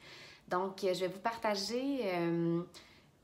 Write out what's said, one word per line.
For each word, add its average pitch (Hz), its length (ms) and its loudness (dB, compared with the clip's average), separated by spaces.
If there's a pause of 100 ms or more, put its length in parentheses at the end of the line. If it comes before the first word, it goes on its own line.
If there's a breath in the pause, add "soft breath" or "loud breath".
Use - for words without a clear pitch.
(480 loud breath)
Donc, 190 360 0
euh, 185 120 4
je 175 60 -2
vais 185 80 2
vous 180 100 -8
partager, 226 840 0
euh, 170 580 2 (600 loud breath)